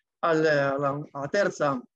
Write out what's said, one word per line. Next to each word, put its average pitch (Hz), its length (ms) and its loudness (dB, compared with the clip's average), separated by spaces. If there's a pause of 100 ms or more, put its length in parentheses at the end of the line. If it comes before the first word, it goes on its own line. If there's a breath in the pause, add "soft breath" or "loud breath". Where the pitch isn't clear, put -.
(200 loud breath)
al, 160 260 2
alla, 143 560 0 (100)
alla 143 160 -8
terza 160 540 0 (140)